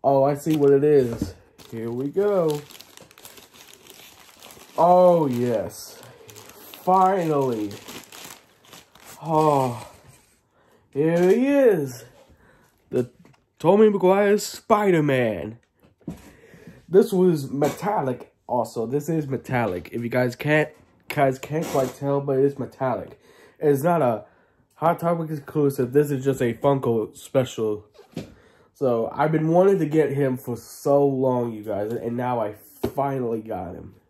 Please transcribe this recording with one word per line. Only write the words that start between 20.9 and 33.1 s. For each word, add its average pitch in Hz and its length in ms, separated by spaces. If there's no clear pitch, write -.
guys 135 300
can't 156 280
quite 131 280
tell, 139 260
but 139 180
it's 139 200
metallic. 123 600
It's 143 240
not 170 180
a 117 240
Hot 170 240
Topic 165 320
exclusive. 139 640
This 147 180
is 131 120
just 135 180
a 117 120
Funko 123 600
special. 110 720
So, 120 400
I've 151 180
been 156 160
wanting 180 320
to 156 60
get 147 260
him 135 240
for 120 220
so 143 480
long, 127 480
you 107 100
guys, 104 300
and 120 240
now 123 240
I 104 140
finally 131 480